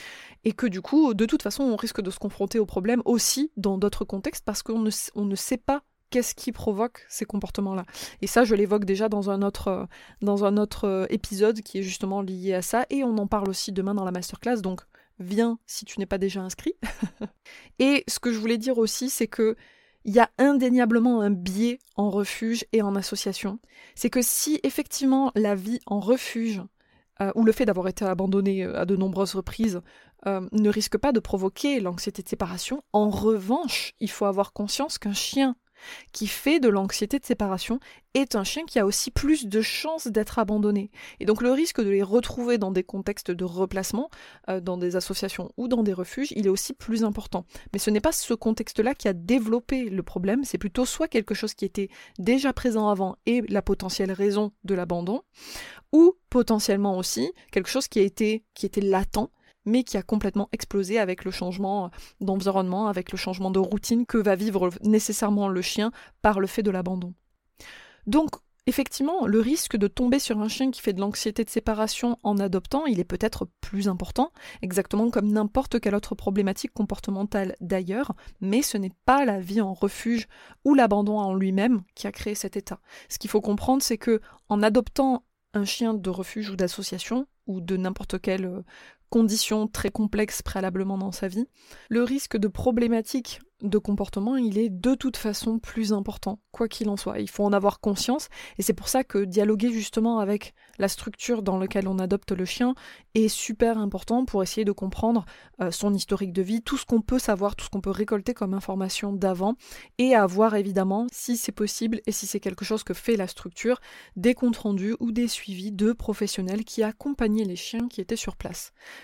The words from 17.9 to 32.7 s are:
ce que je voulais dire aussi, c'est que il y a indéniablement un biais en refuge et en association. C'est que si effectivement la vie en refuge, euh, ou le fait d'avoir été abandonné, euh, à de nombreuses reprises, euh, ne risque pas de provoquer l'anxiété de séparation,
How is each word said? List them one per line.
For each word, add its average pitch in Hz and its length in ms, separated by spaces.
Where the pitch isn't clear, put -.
ce - 140
que 240 120
je 220 60
voulais 226 200
dire 240 200
aussi, 233 320
c'est - 160
que 220 300
il 208 80
y 233 80
a 226 180
indéniablement 247 840
un 208 100
biais 196 500
en 202 140
refuge 220 640
et 226 100
en 202 120
association. 196 640
C'est - 140
que 247 120
si - 400
effectivement 269 720
la 208 220
vie 208 300
en 202 120
refuge, 226 640
euh, 196 140
ou 226 100
le 220 80
fait 254 120
d'avoir 185 240
été 190 160
abandonné, 190 600
euh, - 140
à 180 60
de 190 120
nombreuses 190 380
reprises, 190 460
euh, 190 260
ne 208 180
risque 214 260
pas 277 160
de 226 80
provoquer 214 600
l'anxiété 180 420
de - 60
séparation, 190 540